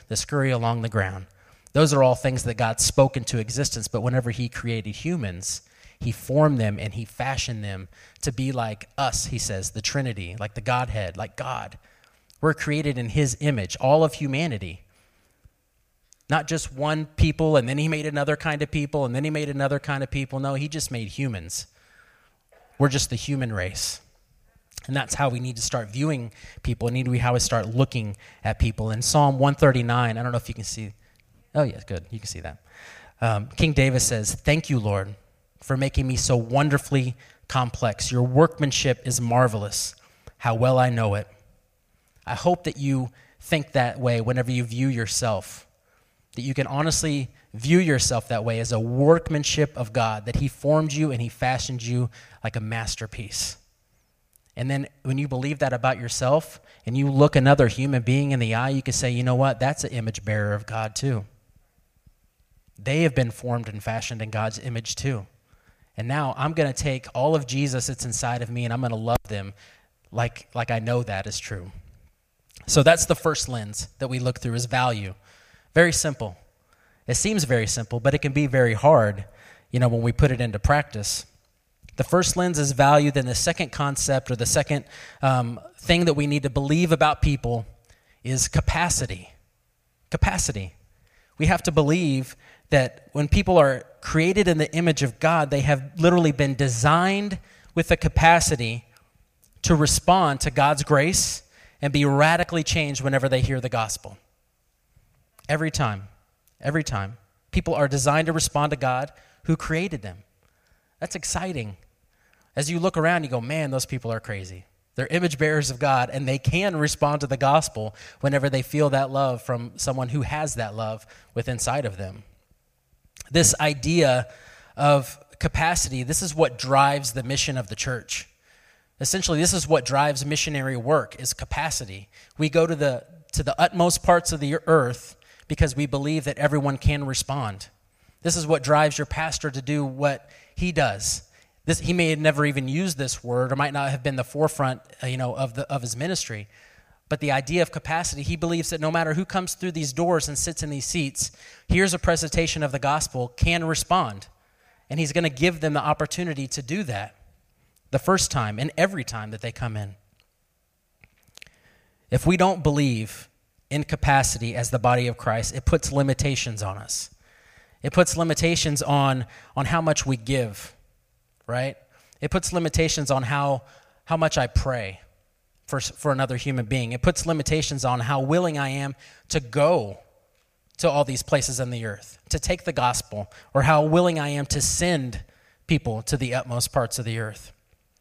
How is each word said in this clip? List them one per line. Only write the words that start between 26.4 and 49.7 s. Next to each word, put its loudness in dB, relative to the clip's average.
people, -2
and -2
need -2
we, 0
how 2
we 4
start 0
looking 0
at -2
people. 0
In -4
Psalm 4
one 4
thirty-nine, 2
I -4
don't -4
know 0
if -6
you -8
can -10
see. -10
Oh, 2
yeah, -4
good. -8
You -10
can -14
see -10
that. -14
Um, 0
King 2
David 4
says, 0
"Thank 0
you, 2
Lord, -2
for -2
making 0
me -2
so 2
wonderfully 2
complex. -2
Your 4
workmanship 2
is -2
marvelous. 0
How 0
well 4
I 4
know 0
it." -6
I -6
hope 2
that -6
you -2
think -2
that 0
way 2
whenever -2
you 0
view -2
yourself, -4
that -8
you -4
can 0
honestly -2
view 4
yourself 2
that -2
way -2
as -4
a 0
workmanship 2